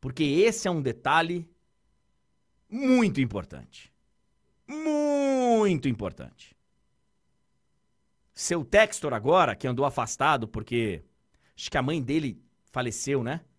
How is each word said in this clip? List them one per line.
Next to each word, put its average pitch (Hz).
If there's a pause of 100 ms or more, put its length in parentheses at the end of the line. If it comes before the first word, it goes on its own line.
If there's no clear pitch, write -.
Porque 131
esse 185
é 185
um 160
detalhe 165 (1200)
muito 240
importante. 98 (760)
Muito 269
importante. 98 (1800)
Seu 170
Textor 202
agora, 127
que -
andou 127
afastado 131
porque 107 (520)
acho -
que -
a 131
mãe 151
dele 135 (300)
faleceu, 127
né? 143 (180)